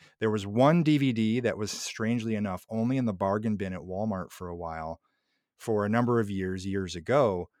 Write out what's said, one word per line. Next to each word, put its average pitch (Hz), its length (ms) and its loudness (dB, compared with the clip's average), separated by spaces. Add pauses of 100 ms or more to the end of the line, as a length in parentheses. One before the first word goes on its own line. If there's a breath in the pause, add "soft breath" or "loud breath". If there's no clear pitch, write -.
(200 soft breath)
there 110 100 2
was 104 160 -2
one 139 380 6
D 151 140 4
V 135 140 2
D 113 280 2
that 110 180 0
was, 104 140 -4
strangely 113 640 -4
enough, 101 360 -4
only 113 280 0
in 123 80 0
the 104 80 0
bargain 104 420 0
bin 95 160 -4
at 90 100 -8
Walmart 92 500 -6
for 90 160 -12
a 87 80 -8
while, 82 440 -8 (580)
for 104 280 0
a 104 40 0
number 117 300 4
of 101 100 -2
years, 92 360 -4
years 95 300 -4
ago, 98 540 0 (100)